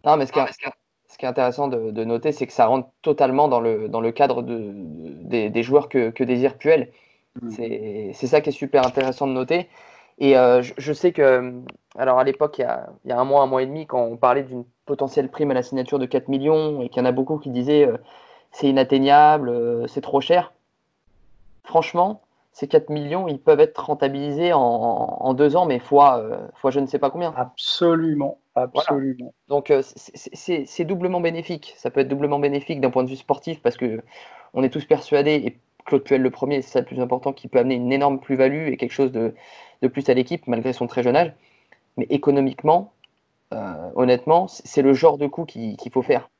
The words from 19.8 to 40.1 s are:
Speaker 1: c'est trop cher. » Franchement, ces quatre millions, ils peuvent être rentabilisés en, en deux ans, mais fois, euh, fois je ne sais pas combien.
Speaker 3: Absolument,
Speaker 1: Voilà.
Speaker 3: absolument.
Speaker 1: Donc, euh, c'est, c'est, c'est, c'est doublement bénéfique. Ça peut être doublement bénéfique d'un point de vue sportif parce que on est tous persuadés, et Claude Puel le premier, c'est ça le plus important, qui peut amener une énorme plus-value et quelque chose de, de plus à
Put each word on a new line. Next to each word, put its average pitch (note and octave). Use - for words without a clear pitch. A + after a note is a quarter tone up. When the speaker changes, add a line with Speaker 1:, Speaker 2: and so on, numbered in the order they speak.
Speaker 1:
c'est C3+
trop C#3
cher. » E3+
Franchement, F3
ces -
quatre D3+
millions, D3+
ils C#3+
peuvent D3+
être D3+
rentabilisés C#3+
en, D#3
en A#2
deux C#3+
ans, F3
mais C3+
fois, C#3+
euh, -
fois C3+
je C3+
ne C3+
sais C3+
pas C3+
combien. E3+
Speaker 3:
Absolument, D#3
Speaker 1:
Voilà. B2+
Speaker 3:
absolument. C3+
Speaker 1:
Donc, C#3+
euh, C3+
c'est, -
c'est, -
c'est, D#3+
c'est -
doublement F3+
bénéfique. E3
Ça -
peut -
être C3
doublement C#3+
bénéfique C#3+
d'un B2+
point B2+
de B2+
vue C3+
sportif -
parce -
que A2+
on B2+
est C3
tous D3
persuadés, D3
et -
Claude C3+
Puel C3
le B2+
premier, C3+
c'est -
ça C3
le B2
plus -
important, B2+
qui -
peut B2+
amener B2+
une B2
énorme C#3
plus-value C#3
et B2+
quelque A#2+
chose C3+
de, A2+
de C3
plus C3+
à B2+